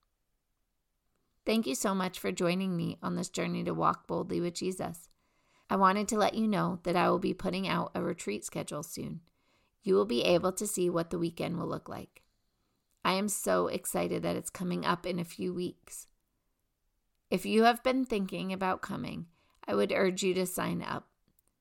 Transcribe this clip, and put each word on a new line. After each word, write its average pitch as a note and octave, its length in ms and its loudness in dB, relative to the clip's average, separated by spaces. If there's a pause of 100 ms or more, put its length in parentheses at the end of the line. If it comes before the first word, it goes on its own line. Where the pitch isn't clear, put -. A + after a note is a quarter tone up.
(1500)
Thank A3 200 2
you C4 80 0
so G#3 200 0
much F3+ 240 -2
for G3 120 -4
joining F3+ 460 0
me E3+ 260 -4
on F3 120 -4
this F3+ 160 -4
journey F3 340 -2
to F3 80 -2
walk E3 340 0
boldly E3+ 340 -2
with F3 140 -2
Jesus. F3+ 540 -6 (600)
I G3 60 2
wanted G3 320 6
to G#3+ 100 2
let G3+ 160 4
you A3 120 2
know F3+ 360 2
that F3 140 0
I F3 120 4
will F3+ 100 4
be F#3+ 140 0
putting F#3 340 -2
out F3 280 0
a F3+ 80 -2
retreat F3+ 420 -4
schedule - 380 -6
soon. D3+ 400 -10 (600)
You F#3+ 120 4
will G3+ 100 6
be A#3+ 180 0
able F3 300 4
to G#3 140 -4
see F3+ 240 0
what E3 180 0
the F3+ 100 -4
weekend E3+ 400 -2
will E3+ 80 -4
look D#3+ 220 -6
like. - 340 -14 (840)
I F3+ 80 4
am G3+ 140 0
so F3+ 400 2
excited F3 540 -2
that E3+ 140 -2
it's - 140 -8
coming F3+ 340 -4
up E3+ 220 -2
in F3+ 120 -2
a E3+ 60 -2
few F3+ 300 -6
weeks. - 540 -8 (1200)
If G3 160 0
you G#3+ 180 6
have A#3 180 6
been C4 220 2
thinking F#3+ 480 -2
about F#3+ 300 -2
coming, E3 440 -6 (400)
I G#3 80 -2
would G3+ 180 4
urge F#3 300 2
you F#3 120 4
to F#3 120 0
sign F3 360 -4
up. - 260 -8 (520)